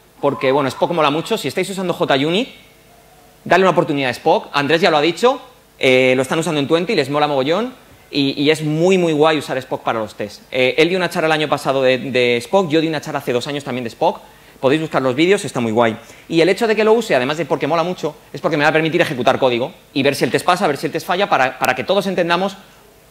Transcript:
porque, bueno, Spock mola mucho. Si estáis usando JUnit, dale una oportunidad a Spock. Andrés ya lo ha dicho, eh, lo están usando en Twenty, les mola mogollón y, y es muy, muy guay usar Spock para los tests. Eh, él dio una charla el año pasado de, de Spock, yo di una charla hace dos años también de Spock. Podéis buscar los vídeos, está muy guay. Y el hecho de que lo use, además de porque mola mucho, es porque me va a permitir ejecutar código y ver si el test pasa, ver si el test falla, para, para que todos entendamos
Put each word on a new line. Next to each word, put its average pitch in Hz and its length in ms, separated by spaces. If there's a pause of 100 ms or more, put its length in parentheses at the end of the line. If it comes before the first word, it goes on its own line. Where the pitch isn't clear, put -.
(220)
porque, 135 300
bueno, 135 180
Spock 160 220
mola 156 180
mucho. 160 300
Si - 80
estáis 165 220
usando 185 240
JUnit, 160 560 (960)
dale 180 180
una 190 80
oportunidad 147 380
a - 20
Spock. - 400
Andrés 143 300
ya 185 100
lo 156 60
ha 147 40
dicho, 226 400 (380)
eh, 131 360
lo 131 60
están 156 160
usando 160 220
en 139 80
Twenty, 165 260
les 143 160
mola 147 160
mogollón 151 480 (380)
y, 139 280
y 147 120
es 151 100
muy, 160 380
muy 170 140
guay 151 260
usar 135 180
Spock 131 240
para 117 160
los 107 160
tests. - 380
Eh, 127 260
él 160 120
dio 185 100
una 175 100
charla 170 180
el 160 40
año 151 160
pasado 139 340
de, 131 160
de 123 400
Spock, 185 320
yo 151 100
di 160 80
una 156 140
charla 147 180
hace 135 140
dos 120 140
años 143 160
también 127 220
de 113 40
Spock. 165 300 (400)
Podéis 143 220
buscar 156 200
los 131 140
vídeos, 180 300
está 135 160
muy 117 100
guay. 110 260 (300)
Y 165 140
el 165 80
hecho 202 180
de 220 80
que 214 80
lo 214 80
use, 226 240
además 131 220
de 170 80
porque 165 200
mola 165 180
mucho, 170 300 (200)
es 143 80
porque 160 160
me 147 80
va 156 60
a - 20
permitir 160 260
ejecutar 131 400
código 127 320 (220)
y 143 100
ver 139 120
si 160 100
el 123 60
test 143 140
pasa, 180 220
ver 143 80
si 156 120
el 139 40
test 160 160
falla, 196 220
para, 131 280
para 127 180
que 120 100
todos 196 220
entendamos 175 500 (540)